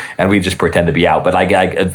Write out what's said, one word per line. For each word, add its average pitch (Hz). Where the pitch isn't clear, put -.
and 92
we'd 101
just 92
pretend 85
to 82
be 85
out. 78
But, 87
like, 92
like, 92
uh, 92